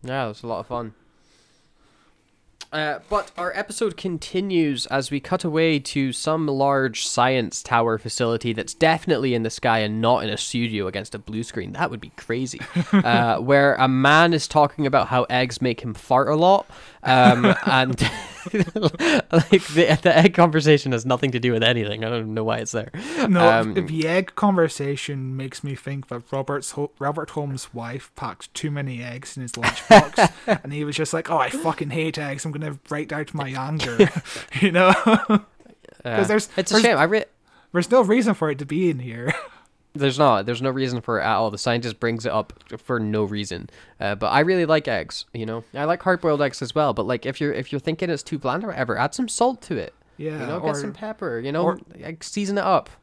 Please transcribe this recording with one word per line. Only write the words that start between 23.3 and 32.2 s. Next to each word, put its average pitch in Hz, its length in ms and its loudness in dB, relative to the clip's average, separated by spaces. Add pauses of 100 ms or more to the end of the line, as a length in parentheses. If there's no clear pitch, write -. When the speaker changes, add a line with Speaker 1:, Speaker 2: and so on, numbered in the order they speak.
Speaker 1:
Um, 113 260 4
Speaker 2:
the 156 340 -2
egg 180 260 -2
conversation 143 1000 -2
makes 135 260 -10
me 139 120 -6
think 139 340 -10
that 120 140 -10 (100)
Robert's 135 400 -6
Ho-, 147 260 -6
Robert 147 320 -4
Holmes' 143 420 -8
wife 120 440 -10
packed - 380 -12
too 156 160 -6
many 135 320 -8
eggs 123 340 -14
in 131 60 -10
his 120 100 -10
lunchbox, - 800 6 (140)
Speaker 1:
<laughs> 214 180 -2
Speaker 2:
and 139 80 -10
he 147 120 -6
was 147 120 -6
just 156 160 -4
like, 165 180 -4
"Oh, 165 80 2
I 123 120 2
fucking 165 400 -4
hate 156 280 -4
eggs. 139 260 -8